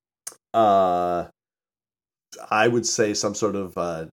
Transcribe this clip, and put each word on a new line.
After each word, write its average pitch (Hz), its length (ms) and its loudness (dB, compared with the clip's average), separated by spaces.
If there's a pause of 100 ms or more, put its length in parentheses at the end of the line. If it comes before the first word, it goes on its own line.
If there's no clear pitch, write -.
(540)
uh, 90 760 2 (1200)
I 107 200 2
would 120 160 0
say 107 280 -2
some 101 220 -4
sort 98 220 -2
of, 95 200 -8
uh, 85 360 -4